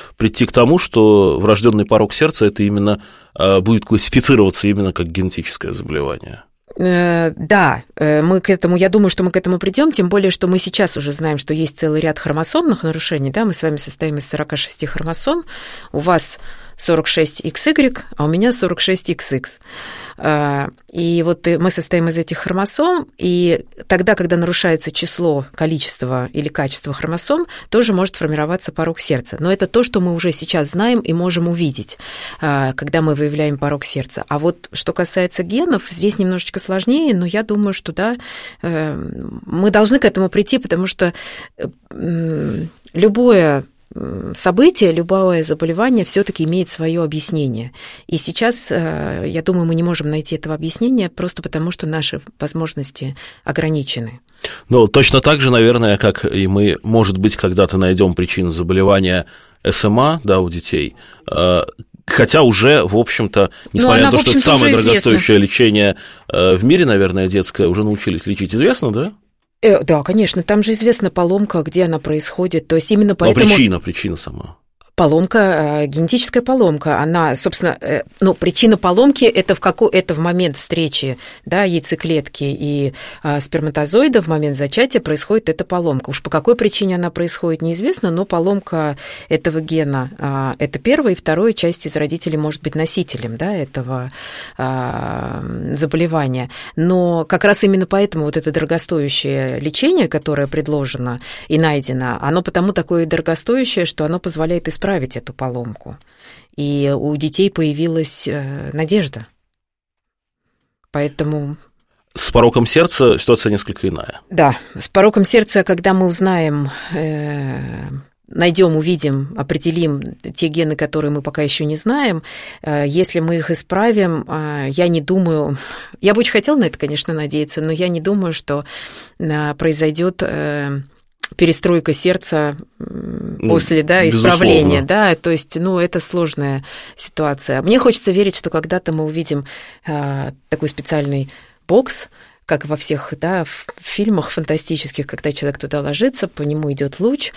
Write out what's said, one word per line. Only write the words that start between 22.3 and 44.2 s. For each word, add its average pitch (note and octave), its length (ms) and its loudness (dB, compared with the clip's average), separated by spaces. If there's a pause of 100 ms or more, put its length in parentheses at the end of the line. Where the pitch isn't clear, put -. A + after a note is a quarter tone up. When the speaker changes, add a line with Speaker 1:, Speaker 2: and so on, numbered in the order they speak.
Speaker 2:
хромосом, C4+ 640 0 (140)
и F3 460 0 (220)
тогда, F#3 280 2
когда F3 220 0
нарушается E3+ 540 0
число, D#3+ 640 -2
количество C3 800 -2
или D3+ 160 -4
качество C#3 420 -4
хромосом, F3 540 -2 (240)
тоже A3+ 240 2
может F#3 220 0
формироваться D#3 560 -4
порок E3 280 -4
сердца. - 400 -4
Но F3 140 0
это G3 140 0
то, A#3+ 160 2
что A#3+ 180 -2
мы F3 140 0
уже E3+ 160 0
сейчас D#3 400 -2
знаем A3+ 280 2
и E3 140 -2
можем E3+ 340 0
увидеть, E3 520 -4 (420)
э, C#3 320 0
когда C#3+ 300 -2
мы D#3 100 2
выявляем D3 460 -2
порок C#3+ 260 -4
сердца. - 420 -8
А D3 120 -2
вот E3+ 340 -2
что - 200 -4
касается F3+ 500 -2
генов, A#3 480 0
здесь G3 260 -2
немножечко F#3 420 -2
сложнее, A#3 540 0
но F3+ 140 0
я G#3 160 -2
думаю, G#3 300 0
что - 200 -8
да, A3 220 -2 (480)
э, D#3 320 -2 (500)
мы F#3+ 240 2
должны G#3+ 300 6
к - 60 4
этому F#3+ 240 2
прийти, G#3 280 2
потому F#3 300 -2
что, F3 260 0 (440)
э, - 80 -8 (260)
м, D#3+ 800 -4 (240)
любое, F#3+ 680 4 (320)
м, - 380 -8